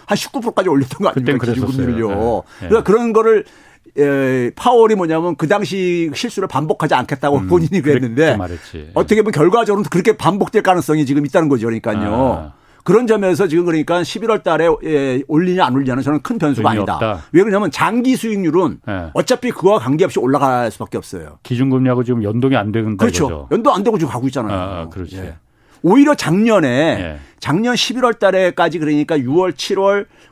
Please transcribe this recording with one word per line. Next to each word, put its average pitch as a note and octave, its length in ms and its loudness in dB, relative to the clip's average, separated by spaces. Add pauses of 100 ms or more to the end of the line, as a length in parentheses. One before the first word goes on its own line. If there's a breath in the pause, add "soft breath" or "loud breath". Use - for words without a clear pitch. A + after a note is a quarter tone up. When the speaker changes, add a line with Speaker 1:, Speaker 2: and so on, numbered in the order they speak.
Speaker 1:
한 G#3 120 0
십구 - 240 -8
프로까지 G3+ 260 -2
올렸던 C#3 320 0
거 G3 140 0
Speaker 2:
그땐 C#3 220 0
Speaker 1:
아닙니까? A#2+ 100 -4
Speaker 2:
그랬었어요. A#2+ 220 -2
Speaker 1:
기준금리를요. A2+ 760 -2 (180 loud breath)
Speaker 2:
예. - 40 -10
예. - 20 -8
Speaker 1:
그러니까 G#3+ 160 2
그런 A3+ 300 2
거를, A3 320 4 (520 soft breath)
예, C3+ 600 0
파월이 A3+ 380 4
뭐냐면 E3+ 420 -2
그 D#3+ 100 -2
당시 F3+ 640 -2
실수를 F#3+ 360 -6
반복하지 D#3 440 -2
않겠다고 C#3 440 0
Speaker 2:
음, F#2+ 100 -4
Speaker 1:
본인이 F3 340 2
Speaker 2:
그렇게 C#3 180 4
Speaker 1:
그랬는데 C3 360 2
Speaker 2:
말했지. F2 440 -10
예. D2+ 160 -18
Speaker 1:
어떻게 G#3 260 2
보면 G#3+ 100 0
결과적으로는 G3 580 2
그렇게 F3+ 280 0
반복될 F#3 440 0
가능성이 D#3 440 2
지금 C#3+ 200 0
있다는 D#3 220 2
거죠. A#2+ 200 0
그러니까요. A2 680 -2 (180)
Speaker 2:
아. - 120 -20 (220 soft breath)
Speaker 1:
그런 A3+ 220 4
점에서 G3 400 2
지금 E3 160 2
그러니까 E3+ 400 0
십일월 G#3+ 400 -2
달에, E3 240 2 (160)
예, C#3 460 0
올리냐 F3+ 360 2
안 B2 80 0
올리냐는 C3 300 -2
저는 D3 180 -2
큰 A#3 160 -6
변수가 C#3 320 0
Speaker 2:
의미 A2 100 0
Speaker 1:
아니다. G2+ 160 -2
Speaker 2:
없다. G#2 360 -4
Speaker 1:
왜 E3 100 6
그러냐면 G3+ 300 0
장기 A#3 460 0
수익률은 F3+ 720 -2
Speaker 2:
예. F2+ 240 -6
Speaker 1:
어차피 F#3+ 380 -2
그와 G3+ 280 2
관계없이 D#3 400 0
올라갈 B2+ 500 2
수밖에 A2 280 -10
없어요. D#2+ 460 -14
Speaker 2:
기준금리하고 B2+ 600 0
지금 A#2 200 -2
연동이 A#2+ 340 0
안 G#2 160 -2
된다 A2 240 -2
Speaker 1:
그렇죠. F#3 300 0
Speaker 2:
이거죠. D2 240 -10
Speaker 1:
연동 A#3 220 2
안 G3 100 -2
되고 G#3+ 140 0
지금 D#3+ 140 -4
가고 B2 160 -4
있잖아요. B2 260 -4
Speaker 2:
아, F#2 280 -6
아, E2 80 -12
그렇지. F2+ 280 -12
Speaker 1:
예. F#2 180 -12 (460 soft breath)
오히려 C#4 320 6
작년에, F#3+ 540 2
Speaker 2:
예. A#2 520 0 (200 soft breath)
Speaker 1:
작년 A3 380 0
십일월 A#3+ 380 0
달에까지 F3+ 640 0
그러니까 D3+ 380 0
유월, D3+ 360 0
칠월, G3 540 0 (240 soft breath)